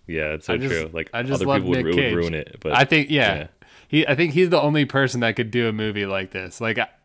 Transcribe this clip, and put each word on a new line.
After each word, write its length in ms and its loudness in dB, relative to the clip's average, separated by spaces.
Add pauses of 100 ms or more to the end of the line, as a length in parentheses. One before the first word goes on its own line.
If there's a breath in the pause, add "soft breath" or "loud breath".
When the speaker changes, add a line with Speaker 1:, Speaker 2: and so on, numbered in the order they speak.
Speaker 1:
Yeah, 280 -4
it's 120 -12
so 80 -2
Speaker 2:
I 40 -2
just, 160 -2
Speaker 1:
true. 180 -4
Like, 220 -6
Speaker 2:
I 80 -4
just 120 -4
Speaker 1:
other 120 -4
Speaker 2:
love 120 2
Speaker 1:
people 120 -2
would 80 2
Speaker 2:
Nick 80 -2
Speaker 1:
ru-, 80 0
Speaker 2:
Cage. 200 2
Speaker 1:
ruin 200 -2
it, 260 -10
but 160 -4
Speaker 2:
I 80 8
think, 240 2
yeah. 280 2
Speaker 1:
yeah. 100 -10 (420 loud breath)
Speaker 2:
He, 180 2
I 100 2
think 180 0
he's 160 4
the 100 4
only 240 4
person 360 0
that 160 0
could 140 -4
do 180 0
a 40 -2
movie 320 -2
like 280 -4
this. 280 -10
Like, 180 -2
I, 100 -2 (160)